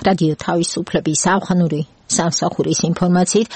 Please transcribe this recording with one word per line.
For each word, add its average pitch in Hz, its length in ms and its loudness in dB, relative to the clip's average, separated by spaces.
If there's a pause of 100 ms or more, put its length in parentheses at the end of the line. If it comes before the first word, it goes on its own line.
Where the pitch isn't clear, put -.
რადიო 170 320 2
თავისუფლების 170 920 -2
ავღანური 180 560 0 (260)
სამსახურის 165 720 0 (100)
ინფორმაციით, 180 680 2